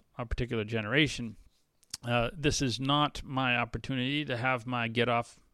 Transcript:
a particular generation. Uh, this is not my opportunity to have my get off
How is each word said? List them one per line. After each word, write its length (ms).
a 80
particular 380
generation. 720
Uh, 260
this 300
is 160
not 460
my 320
opportunity 680
to 120
have 280
my 220
get 220
off 320